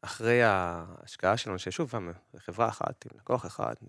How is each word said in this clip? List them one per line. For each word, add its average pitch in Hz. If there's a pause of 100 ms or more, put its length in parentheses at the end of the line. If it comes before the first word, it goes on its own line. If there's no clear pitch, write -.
אחרי 117
ההשקעה 90
שלנו, 101
ששוב 107
פעם, 90 (240)
חברה 110
אחת -
עם -
לקוח -
אחד - (140)